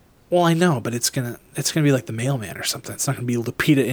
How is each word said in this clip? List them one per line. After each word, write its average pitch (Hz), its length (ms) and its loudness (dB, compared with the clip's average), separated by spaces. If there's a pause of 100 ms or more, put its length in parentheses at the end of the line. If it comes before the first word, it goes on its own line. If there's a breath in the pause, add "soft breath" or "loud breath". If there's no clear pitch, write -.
(280)
Well, 175 140 4
I 170 120 6
know, 165 260 4
but 113 120 -4
it's 120 160 -2
gonna, 127 300 -4 (160)
it's - 160 -2
gonna 160 140 2
be 143 80 6
like 123 140 2
the - 60 -8
mailman 113 460 -4
or - 60 -8
something. - 300 -6
It's - 120 -6
not 143 80 0
gonna 123 120 -6
be 120 100 0
Lupita 135 560 -2